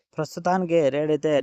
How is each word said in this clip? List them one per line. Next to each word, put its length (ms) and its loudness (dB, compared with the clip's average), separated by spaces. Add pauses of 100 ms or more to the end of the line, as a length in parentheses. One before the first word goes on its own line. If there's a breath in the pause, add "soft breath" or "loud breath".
(160)
ప్రస్తుతానికి 720 0
రేటు 240 0
అయితే 200 0 (100)